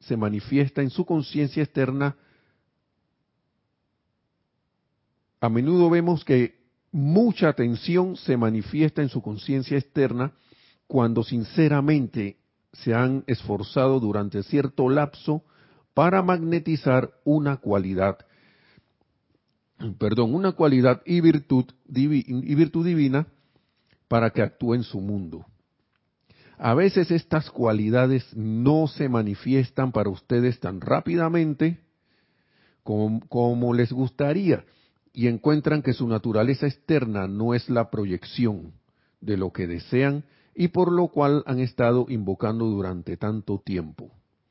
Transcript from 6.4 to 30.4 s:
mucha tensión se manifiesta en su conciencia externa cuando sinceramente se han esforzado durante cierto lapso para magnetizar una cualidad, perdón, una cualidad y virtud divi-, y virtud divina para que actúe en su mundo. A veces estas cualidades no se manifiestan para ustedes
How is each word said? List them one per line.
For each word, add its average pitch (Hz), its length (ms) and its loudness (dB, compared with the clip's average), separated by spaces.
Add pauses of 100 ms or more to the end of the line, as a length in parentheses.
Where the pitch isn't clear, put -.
mucha 165 640 2
tensión 170 640 -2
se 131 200 -2
manifiesta 120 640 0
en 139 60 0
su 123 120 -4
conciencia 131 560 -4
externa 135 560 -2 (540)
cuando 117 360 2
sinceramente 135 1160 0 (340)
se - 220 -4
han 127 320 0
esforzado 127 760 0
durante 104 420 -4
cierto 135 460 0
lapso 147 560 -2 (500)
para 180 280 4
magnetizar 165 920 0 (120)
una 143 340 2
cualidad, 95 600 -2 (1800)
perdón, 113 360 0
una 190 180 0
cualidad 131 520 4
y 170 160 0
virtud 143 460 4 (220)
divi-, 139 380 0
y 127 280 -4
virtud 165 300 2
divina 151 420 0 (840)
para 113 220 2
que 117 120 -2
actúe 117 320 -2
en 123 80 -2
su 110 180 -8
mundo. 92 460 -8 (1120)
A 117 160 0
veces 185 360 2
estas 160 400 -2
cualidades 120 760 2 (100)
no 120 520 0
se 143 220 -4
manifiestan 123 840 0
para 104 160 0
ustedes 120 500 -2